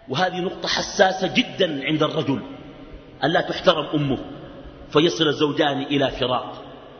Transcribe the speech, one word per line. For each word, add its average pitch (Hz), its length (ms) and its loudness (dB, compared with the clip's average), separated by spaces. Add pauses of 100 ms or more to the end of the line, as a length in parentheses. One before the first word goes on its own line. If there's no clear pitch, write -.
وهذه 175 320 0
نقطة 180 280 -4
حساسة - 680 2
جدا 151 500 0
عند 151 180 2
الرجل، 135 400 0 (800)
ألا 165 160 4
تحترم 160 540 2
أمه 143 240 0 (720)
فيصل 160 360 4
الزوجان 139 560 2
إلى 139 280 2
فراق. - 540 -4 (360)